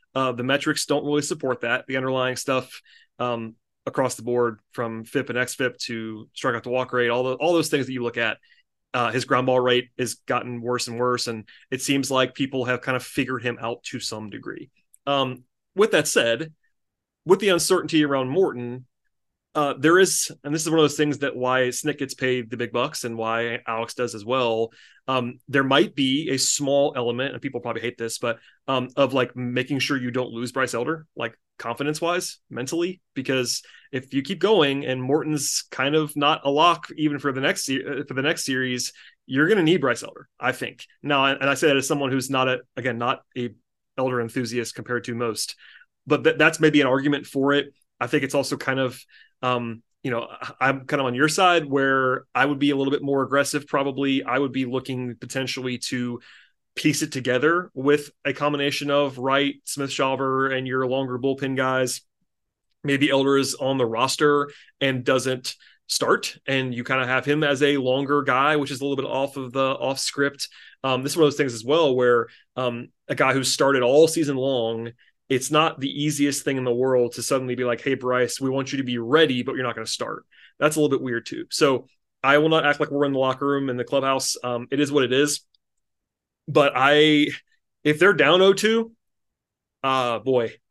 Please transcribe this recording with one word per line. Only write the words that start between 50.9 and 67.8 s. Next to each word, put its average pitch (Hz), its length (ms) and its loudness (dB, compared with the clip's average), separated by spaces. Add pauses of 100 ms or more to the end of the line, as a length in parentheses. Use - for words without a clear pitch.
of 135 60 0
on 123 80 -2
your 143 160 4
side 175 360 4
where 135 680 2
I 127 120 4
would 143 140 0
be 143 120 2
a 143 40 0
little 135 160 0
bit 143 120 -2
more 139 180 0
aggressive. 139 460 0
Probably 139 560 -2
I 127 160 -2
would 139 140 -2
be 131 120 -2
looking 127 540 -6
potentially 127 580 -6 (120)
to 123 320 -6 (520)
piece 156 280 0
it 151 100 -4
together 135 600 0
with 143 360 2 (140)
a 143 80 -2
combination 143 580 -2
of 143 280 0
Wright, 135 380 0 (100)
Smith-Shawver, 135 920 -2
and 131 100 -4
your 131 220 -2
longer 127 320 -2
bullpen 135 380 -2
guys. 131 440 0 (840)
Maybe 139 260 2
Elder 139 280 4
is 131 180 0
on 135 220 -2
the 127 80 2
roster 143 640 0 (300)
and 131 240 0
doesn't 127 520 -2 (320)
start, - 500 0 (100)
and 131 260 -2
you 120 100 -6
kind 131 180 0
of 120 60 -2
have 127 180 0
him 147 180 2
as 143 180 2
a 143 160 4
longer 135 460 0